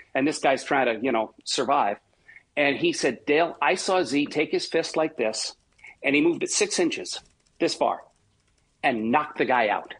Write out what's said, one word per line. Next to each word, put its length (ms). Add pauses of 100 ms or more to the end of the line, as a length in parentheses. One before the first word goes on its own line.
(140)
And 140
this 100
guy's 240
trying 240
to, 180
you 60
know, 320
survive." 540 (580)
And 220
he 160
said, 320
"Dale, 380
I 140
saw 280
Z 220
take 260
his 140
fist 300
like 200
this, 400 (480)
and 100
he 60
moved 240
it 60
six 280
inches, 400 (400)
this 160
far, 300 (800)
and 260
knocked 280
the 60
guy 240
out." 320